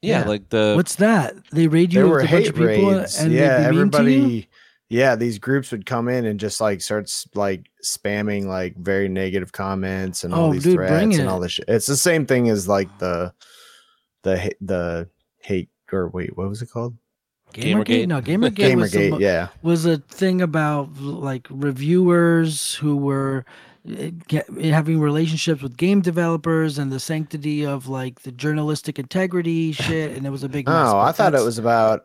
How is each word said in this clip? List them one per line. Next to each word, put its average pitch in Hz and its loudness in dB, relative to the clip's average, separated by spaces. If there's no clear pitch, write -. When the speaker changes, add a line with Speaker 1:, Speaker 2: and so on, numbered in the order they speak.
Speaker 1:
Yeah, - 0
Speaker 2:
Yeah. 104 -2
Speaker 1:
like 104 -4
the 107 4
Speaker 3:
What's 165 0
that? 208 2
They 165 2
raid 165 4
you 190 6
Speaker 2:
There 196 6
Speaker 3:
with 180 6
Speaker 2:
were 151 4
Speaker 3:
a 131 4
bunch 117 2
Speaker 2:
hate - 4
Speaker 3:
of - -4
people 196 4
Speaker 2:
raids. - -2
Speaker 3:
and 160 2
Speaker 2:
Yeah, 131 4
Speaker 3:
they'd 123 4
be 156 4
mean 143 4
to 147 4
you? 120 6
Speaker 2:
everybody, 120 0
yeah, 123 4
these 113 -2
groups 131 -2
would 104 -8
come 120 -2
in 123 -2
and 104 -2
just, 104 -4
like, 101 0
start 104 -4
s-, - -10
like, 98 -4
spamming, 104 -4
like, 92 -6
very 98 -2
negative 95 -4
comments 95 -6
and 87 -6
all 165 2
Speaker 3:
Oh, 151 0
Speaker 2:
these - -4
Speaker 3:
dude, 180 4
Speaker 2:
threats 180 0
Speaker 3:
bring 208 2
Speaker 2:
and 147 2
Speaker 3:
it. - -2
Speaker 2:
all 92 -2
this 90 -6
shit. - -8
It's 110 0
the 139 0
same 160 2
thing 123 2
as, 101 0
like, 98 0
the, 90 -4
the 95 0
ha-, 95 -6
the 87 -4
hate, 92 -6
or 90 -4
wait, - -10
what 95 -6
was 107 -10
it 120 -12
called? 117 -10
Speaker 3:
Gamergate? 190 0
Speaker 1:
Gamergate. 226 0
Speaker 3:
No, 151 -2
Gamergate 196 2
was 110 0
Speaker 2:
Gamergate, 101 2
Speaker 3:
some, 85 0
Speaker 2:
yeah. 90 2
Speaker 3:
was 165 0
a 165 2
thing 185 -2
about, 151 -2
like, 139 -8
reviewers 165 2
who 147 -2
were, 139 -2
uh, - -10
get, 156 -2
having 160 2
relationships 156 0
with 131 -10
game 196 2
developers 165 0
and 139 -4
the 135 -6
sanctity 151 -6
of, 139 -6
like, 131 -8
the 143 -14
journalistic 151 -4
integrity 165 -2
shit, 156 -4
and 135 -8
it 139 -6
was 139 -8
a 139 -6
big 131 -2
Speaker 2:
<laughs> - -
Oh, 139 4
Speaker 3:
mess, 156 4
Speaker 2:
I 101 6
Speaker 3:
but 160 2
Speaker 2:
thought 208 4
it - 0
Speaker 3:
that's 127 4
Speaker 2:
was 113 -2
about 113 4